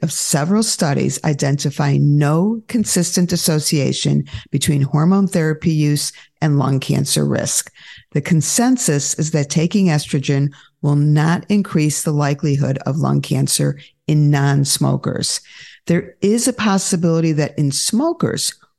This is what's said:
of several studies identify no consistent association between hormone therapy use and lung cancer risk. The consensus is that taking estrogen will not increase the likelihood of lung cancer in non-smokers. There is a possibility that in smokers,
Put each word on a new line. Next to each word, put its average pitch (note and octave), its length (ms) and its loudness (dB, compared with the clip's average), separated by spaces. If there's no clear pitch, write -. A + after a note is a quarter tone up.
of D#3 80 -4
several E3+ 500 0
studies C3+ 640 -2
identify C#3+ 760 0
no D3 680 2
consistent F3+ 640 0
association D3 920 0
between C#3+ 320 0
hormone F3 440 2
therapy D#3 440 0
use D3 400 0
and D3 180 2
lung C3+ 200 0
cancer C#3+ 460 -2
risk. - 480 -4
The D3 100 0
consensus F3 920 0
is D#3 160 -4
that C#3+ 180 0
taking F3 380 2
estrogen C#3+ 640 0
will D3 120 2
not D3+ 540 2
increase E3 540 0
the E3 80 -2
likelihood C#3+ 760 0
of C#3 120 -2
lung C#3+ 220 0
cancer C#3 600 -2
in D3+ 240 4
non-smokers. C#3 1120 0
There - 340 -2
is A3+ 260 2
a B3 60 0
possibility F3 800 0
that D3 260 -2
in C#3+ 140 0
smokers, - 800 -2